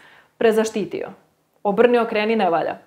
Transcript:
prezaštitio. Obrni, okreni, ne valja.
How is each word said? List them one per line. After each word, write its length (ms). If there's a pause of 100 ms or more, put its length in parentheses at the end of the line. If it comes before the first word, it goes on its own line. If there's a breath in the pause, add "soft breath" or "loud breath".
(380 soft breath)
prezaštitio. 680 (540)
Obrni, 360
okreni, 380
ne 140
valja. 360